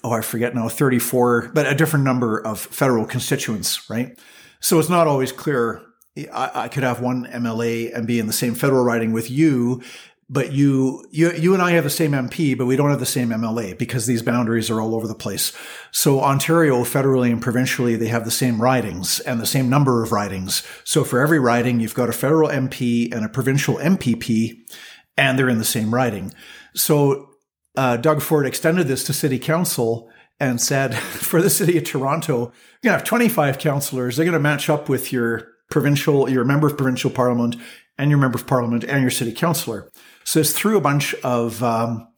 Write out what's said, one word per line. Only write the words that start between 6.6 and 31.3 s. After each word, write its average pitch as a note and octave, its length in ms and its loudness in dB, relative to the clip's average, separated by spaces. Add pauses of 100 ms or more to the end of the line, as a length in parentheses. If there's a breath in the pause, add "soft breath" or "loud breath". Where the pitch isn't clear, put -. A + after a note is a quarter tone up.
could C3 140 -4
have B2 180 -2
one B2 260 -4
M A#2+ 200 -6
L A2+ 160 -4
A A#2 300 -4
and A2+ 140 -6
be A#2+ 120 0
in A2 80 -2
the A2 60 -4
same A#2+ 220 -2
federal C3 280 2
riding A#2 300 0
with A2+ 180 -4
you, C3 520 2 (460 loud breath)
but C3+ 220 -2
you, C3+ 640 2
you, E3 200 2
you E3+ 220 2
and F#3 80 2
I F3 100 2
have E3 120 4
the C#3+ 60 -2
same D3+ 220 0
M C3 160 0
P, C#3+ 260 0
but B2 120 -2
we B2+ 80 2
don't C#3+ 160 2
have C#3 80 2
the B2+ 80 -4
same B2 240 -2
M A2+ 140 -2
L A2+ 160 -2
A F#2+ 140 -8
because A#2 320 -4
these A#2 160 0
boundaries A#2 460 0
are A2 120 0
all A2+ 160 -2
over A2+ 100 -4
the G#2 80 -8
place. - 380 -6 (400 loud breath)
So C#3 280 2
Ontario, C#3 600 2
federally C3 480 2
and A2+ 100 0
provincially, B2 540 0
they A2 140 -2
have A2+ 160 -2
the A#2 80 -4
same A#2+ 280 0
ridings G#2+ 600 0
and B2 200 -4
the G#2+ 60 -4
same C3 220 0
number B2+ 340 4
of A2+ 80 -4
ridings. G2 540 -2 (180 loud breath)
So - 220 0
for B2 160 0
every D3+ 180 4
riding, A#2+ 400 2
you've A2 160 -2
got B2 140 0
a A#2 40 -2
federal D3+ 380 2
M C3 180 -2
P A#2+ 440 -2
and A2+ 120 -4
a G#2+ 40 -6
provincial C3+ 500 0
M F3 180 2
P A#2+ 200 0
P, A2+ 500 -2 (500 loud breath)
and C3+ 220 2
they're C3 100 2
in A#2+ 100 2
the A2 60 -2
same A2 300 -2
riding. A2 400 -2 (400 loud breath)
So, C#3 520 2 (500)
uh, B2+ 200 2
Doug D3 260 0
Ford D3+ 220 2
extended D#3+ 440 0
this C3 160 -2
to - 80 -4
city C3 260 0
council B2+ 720 -2 (300 soft breath)
and B2+ 200 -2
said, C3+ 380 -2
<laughs> - 0 -
"For - 420 -2